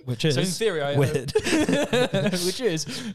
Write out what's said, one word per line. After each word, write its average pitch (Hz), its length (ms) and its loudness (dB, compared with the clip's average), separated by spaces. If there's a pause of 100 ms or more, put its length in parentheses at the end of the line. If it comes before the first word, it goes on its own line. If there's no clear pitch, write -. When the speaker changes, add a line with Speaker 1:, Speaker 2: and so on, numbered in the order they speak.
Speaker 1:
Which 127 160 -4
Speaker 2:
So 160 80 2
in 143 100 2
Speaker 1:
is 180 180 0
Speaker 2:
theory, 190 240 0
I 143 140 0
Speaker 1:
weird. - 400 0
Speaker 2:
own 254 960 2
<laughs> 175 140 -2
which 185 160 -2
is 165 240 0 (300)